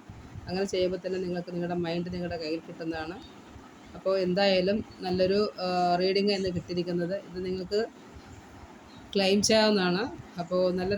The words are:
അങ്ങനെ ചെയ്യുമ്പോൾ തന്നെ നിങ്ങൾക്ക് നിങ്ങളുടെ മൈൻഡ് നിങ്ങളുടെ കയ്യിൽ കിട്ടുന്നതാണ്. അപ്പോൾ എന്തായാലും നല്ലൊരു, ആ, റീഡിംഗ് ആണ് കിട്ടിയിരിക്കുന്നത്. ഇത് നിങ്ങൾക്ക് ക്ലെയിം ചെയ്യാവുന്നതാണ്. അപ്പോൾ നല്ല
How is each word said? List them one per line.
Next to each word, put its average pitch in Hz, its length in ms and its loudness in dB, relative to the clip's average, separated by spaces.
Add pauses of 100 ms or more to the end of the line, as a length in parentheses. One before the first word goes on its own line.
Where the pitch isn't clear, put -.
(480)
അങ്ങനെ 185 240 0
ചെയ്യുമ്പോൾ 185 320 2
തന്നെ 185 200 -4
നിങ്ങൾക്ക് 175 300 -4
നിങ്ങളുടെ 175 300 -2
മൈൻഡ് 175 300 -4
നിങ്ങളുടെ 175 280 -6
കയ്യിൽ 160 240 -4
കിട്ടുന്നതാണ്. 165 500 -8 (800)
അപ്പോൾ 190 180 0 (100)
എന്തായാലും 190 540 4 (260)
നല്ലൊരു, 185 340 4 (260)
ആ, 180 40 0 (340)
റീഡിംഗ് 196 340 4
ആണ് 190 200 -2
കിട്ടിയിരിക്കുന്നത്. 175 580 -2 (140)
ഇത് 175 180 -12
നിങ്ങൾക്ക് 185 340 -2 (1300)
ക്ലെയിം 196 340 4
ചെയ്യാവുന്നതാണ്. 214 540 4 (400)
അപ്പോൾ 180 180 0 (200)
നല്ല 185 180 -2